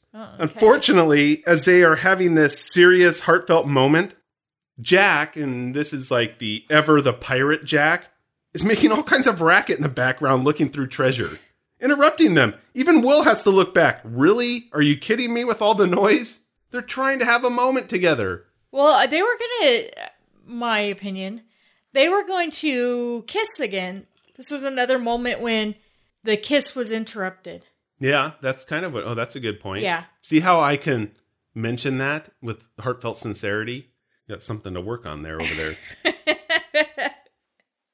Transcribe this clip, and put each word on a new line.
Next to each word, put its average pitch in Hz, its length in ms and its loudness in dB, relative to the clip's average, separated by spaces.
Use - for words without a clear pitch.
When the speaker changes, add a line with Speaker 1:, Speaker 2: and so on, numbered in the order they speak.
Speaker 1:
Oh, - 100 -20
okay. - 160 -20
Speaker 2:
Unfortunately, 165 1080 4
as 165 180 4
they 180 180 6
are 160 140 6
having 180 380 0
this 151 380 2
serious, 180 500 6
heartfelt 165 440 2
moment, 143 480 2
Jack, 156 560 0
and 127 380 -6
this 147 180 -6
is 135 200 -8
like 117 260 -2
the 110 320 -6
ever 151 300 4
the 135 120 2
pirate 139 520 -2
Jack, 151 420 0
is 160 120 -4
making 220 280 2
all 254 100 0
kinds 269 240 0
of 202 140 0
racket 170 380 2
in - 40 -4
the 151 60 -2
background 131 560 0
looking 151 240 0
through 139 180 -6
treasure, 120 540 -2
interrupting 285 540 4
them. 123 200 4
Even 262 300 2
Will 285 220 4
has 247 180 2
to 208 80 2
look 190 240 2
back. 151 300 2
"Really? 226 680 0
Are 147 100 0
you 147 140 2
kidding 233 380 -2
me 240 100 -2
with 240 160 -4
all 214 140 4
the 196 140 2
noise?" 202 500 0
They're 240 120 -10
trying 269 360 -4
to 247 60 0
have 240 200 2
a 247 60 4
moment 247 380 0
together. 117 560 -2
Speaker 1:
Well, 269 380 4
they 311 140 -2
were 466 140 0
gonna, 240 220 2
my 233 340 -4
opinion, 196 640 -8
they 277 160 2
were 381 160 0
going 349 280 -4
to 240 720 -4
kiss 427 340 -4
again. 190 460 -8
This 262 160 -10
was 277 120 -10
another 262 340 -2
moment 240 420 -4
when 220 340 -4
the 202 120 -2
kiss 277 380 -2
was 233 160 -6
interrupted. 185 760 -10
Speaker 2:
Yeah, 135 400 0
that's 131 240 -8
kind 156 200 -8
of 175 80 -8
what, 113 120 -8
oh, 117 100 -8
that's 113 220 -8
a 135 40 -12
good 107 200 -8
point. 98 240 -8
Speaker 1:
Yeah. 175 200 -4
Speaker 2:
See 156 200 2
how 175 200 2
I 143 160 0
can 127 360 -4
mention 123 440 -6
that 147 320 -6
with 113 260 -12
heartfelt 120 380 -8
sincerity? 110 720 -8
Got 104 140 -14
something 104 320 -12
to 90 60 -8
work 110 260 -12
on 76 160 -12
there 80 180 -12
over 80 140 -6
there. 78 220 -8
Speaker 1:
<laughs> 311 1120 -4